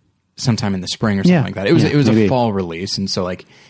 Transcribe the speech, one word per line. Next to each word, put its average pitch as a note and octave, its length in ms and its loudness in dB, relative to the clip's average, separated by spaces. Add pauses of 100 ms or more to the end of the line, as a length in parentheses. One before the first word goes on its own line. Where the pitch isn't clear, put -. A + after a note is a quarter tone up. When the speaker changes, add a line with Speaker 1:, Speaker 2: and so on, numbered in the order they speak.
(360)
Speaker 1:
sometime G#2 380 -2
in F#2 60 -4
the F2 80 -10
spring G#2 300 -2
or G2 40 -2
something F3+ 120 4
Speaker 2:
Yeah. D#3 100 2
Speaker 1:
like F#2+ 100 -6
that. F#2 120 -4
It C3+ 60 4
was, E3+ 100 4
Speaker 2:
Yeah, D#3 80 2
Speaker 1:
it C#3+ 60 0
was C#3 120 4
Speaker 2:
maybe. A2 180 4
Speaker 1:
a - 20 2
fall A#2+ 240 0
release, F#2 460 -4
and G2 120 -4
so, G2 140 -4
like, F2+ 220 -8 (240)